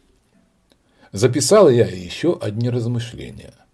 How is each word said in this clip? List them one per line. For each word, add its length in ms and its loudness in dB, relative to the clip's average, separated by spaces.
Записал 580 4
я 160 4
еще 520 -6
одни 300 -6
размышления 840 -8